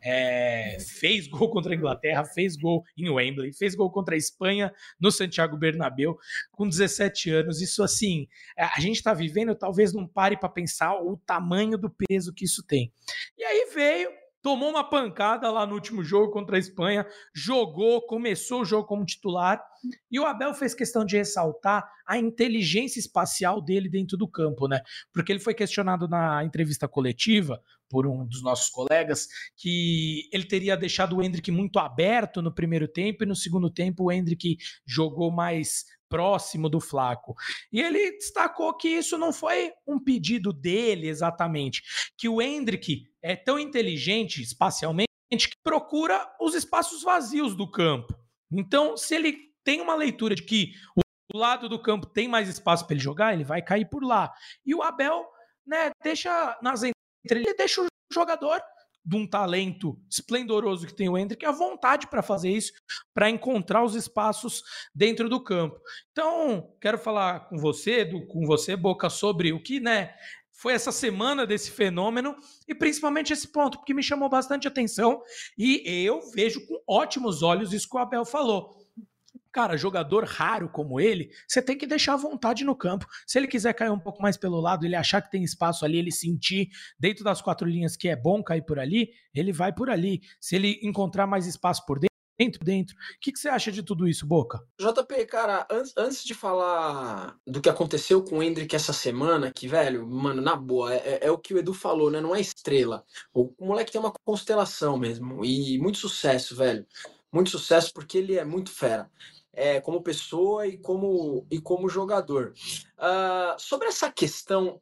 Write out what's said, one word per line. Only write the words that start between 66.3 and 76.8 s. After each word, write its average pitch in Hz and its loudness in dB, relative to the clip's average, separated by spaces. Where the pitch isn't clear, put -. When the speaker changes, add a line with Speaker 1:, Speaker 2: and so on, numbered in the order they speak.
Speaker 1:
quero 208 0
falar 202 -2
com 175 -6
você, 156 2
Edu, 170 -4
com 160 -2
você, 156 2
Boca, 185 2
sobre 208 0
o 160 -4
que, 269 -4
né, 226 0
foi - -2
essa 240 0
semana 247 0
desse 208 -2
fenômeno 226 0
e 302 -6
principalmente 302 0
esse - -6
ponto, 285 0
porque - -2
me 277 0
chamou 277 0
bastante 269 0
atenção 233 2
e 262 4
eu 185 0
vejo 226 0
com - -8